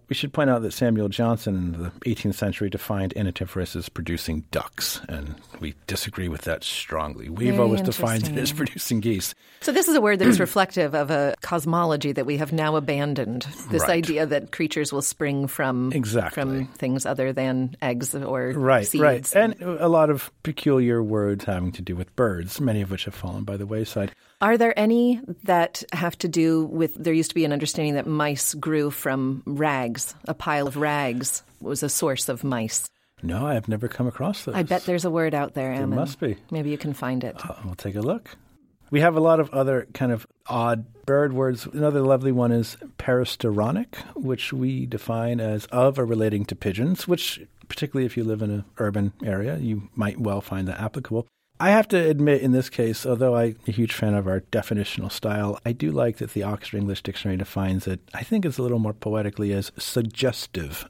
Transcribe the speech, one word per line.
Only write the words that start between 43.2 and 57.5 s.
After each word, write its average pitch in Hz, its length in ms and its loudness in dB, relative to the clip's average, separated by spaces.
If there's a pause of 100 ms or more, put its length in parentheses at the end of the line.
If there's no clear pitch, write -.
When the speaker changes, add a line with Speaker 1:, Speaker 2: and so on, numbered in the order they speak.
Speaker 1:
which 131 380 -4
we 131 340 -2
define 117 540 -2
as 107 260 -2
of 135 320 4
or 127 60 0
relating 110 400 2
to 104 100 -6
pigeons, 113 540 -2
which, - 320 -2 (280)
particularly 135 380 -2
if 113 100 -4
you 120 60 0
live 110 200 -2
in 104 80 0
an 104 140 -4 (140)
urban 101 340 0 (120)
area, 107 320 -2
you 110 380 -4
might 104 260 -2
well 101 200 -2
find 95 280 -4
that 92 120 -6
applicable. 113 460 -4 (320)
I 175 120 4
have 220 180 6
to 202 80 4
admit 147 460 4
in 131 100 4
this 127 160 2
case, 113 380 -2
although 123 280 4
I'm 117 320 2
a - 60 0
huge 113 220 0
fan 107 180 2
of 101 160 2
our 95 120 0
definitional 101 720 -4
style, 104 540 -2
I 117 80 0
do 151 180 -2
like 123 280 2
that - 160 -6
the 104 80 -2
Oxford 104 340 -4
English 101 260 -2
Dictionary 95 360 -4
defines 95 480 -2